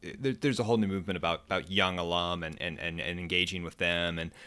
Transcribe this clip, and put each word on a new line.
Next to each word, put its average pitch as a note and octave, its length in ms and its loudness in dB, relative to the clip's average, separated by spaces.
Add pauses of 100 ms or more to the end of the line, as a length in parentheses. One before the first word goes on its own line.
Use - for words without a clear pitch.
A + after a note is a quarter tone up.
(200)
there, C3 140 0
there's B2+ 260 0
a A#2+ 40 2
whole A2+ 140 4
new G#2+ 100 6
movement F#2+ 300 -2
about, E2 280 0
about F#2 260 -2
young F#2 260 4
alum F2 460 0
and, D#2+ 180 -6
and, E2 180 -4
and, E2 200 -4
and F2 200 -4
engaging F2+ 440 0
with E2 140 -8
them. E2+ 420 0
And, E2 120 -4 (160)